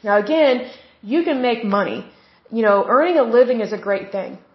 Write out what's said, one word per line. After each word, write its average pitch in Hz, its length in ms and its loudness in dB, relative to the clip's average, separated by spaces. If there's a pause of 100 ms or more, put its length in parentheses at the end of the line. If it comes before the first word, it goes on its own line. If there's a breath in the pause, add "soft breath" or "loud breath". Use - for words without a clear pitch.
Now, 208 140 2
again, 262 540 2 (320 loud breath)
you 285 200 -2
can 285 180 -2
make 233 220 -2
money. 196 420 -2 (440 soft breath)
You 226 140 -2
know, 202 240 2
earning 311 300 2
a 269 60 4
living 240 360 2
is 214 140 -6
a 208 40 -6
great 196 340 -6
thing. 175 280 -10 (160)